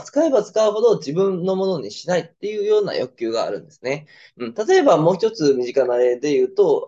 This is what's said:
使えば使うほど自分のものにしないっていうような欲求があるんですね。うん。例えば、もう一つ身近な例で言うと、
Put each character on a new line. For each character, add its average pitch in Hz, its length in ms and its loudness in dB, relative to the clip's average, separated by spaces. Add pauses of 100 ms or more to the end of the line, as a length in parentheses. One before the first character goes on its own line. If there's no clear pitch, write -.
使 311 240 0
え - 40 2
ば 247 120 2
使 220 260 0
う 208 40 0
ほ 214 100 -4
ど 214 160 4
自 151 160 -8
分 185 300 -2
の 190 120 -2
も 190 100 -2
の 180 140 -2
に 104 100 -10
し - 180 -16
な 180 100 0
い - 20 -4
っ - 40 -6
て - 220 -14
い 214 140 -6
う 202 60 -4
よ 214 140 2
う 202 40 0
な 123 100 -6
欲 104 220 -6
求 113 160 -6
が 110 120 -2
あ 85 60 -6
る 98 100 -8
ん - 40 -20
で - 60 -20
す - 120 -20
ね。 143 240 -6 (300)
う - 120 -10
ん。 - 60 -14
例 339 220 2
え 359 60 4
ば、 202 160 4
も 160 140 4
う - 20 2
一 220 160 -2
つ 147 240 2
身 123 100 -4
近 123 220 0
な 123 100 0
例 123 240 2
で 143 140 0
言 127 100 2
う 127 40 -2
と、 170 400 2